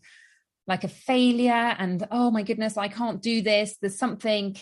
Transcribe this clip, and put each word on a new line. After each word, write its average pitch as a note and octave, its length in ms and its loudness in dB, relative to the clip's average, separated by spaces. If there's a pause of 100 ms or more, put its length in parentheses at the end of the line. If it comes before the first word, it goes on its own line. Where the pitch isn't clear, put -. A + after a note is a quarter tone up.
(680)
like F#3 180 -4
a F#3 40 -2
failure A#3+ 920 2
and, F#3 320 -2
"Oh A#3+ 200 2
my A3 120 0
goodness, G#3+ 340 -4
I G3+ 120 -2
can't A3 340 -6
do A3+ 200 0
this. G#3 380 2
There's G3 180 -4
something G#3 640 -2